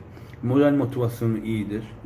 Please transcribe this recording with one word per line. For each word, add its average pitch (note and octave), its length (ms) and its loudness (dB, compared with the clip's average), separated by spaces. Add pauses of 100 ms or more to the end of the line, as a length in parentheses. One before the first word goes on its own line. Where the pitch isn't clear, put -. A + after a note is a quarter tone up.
(440)
moral C#3+ 280 6
motivasyonu A#2+ 640 0
iyidir, G#2+ 460 -4 (220)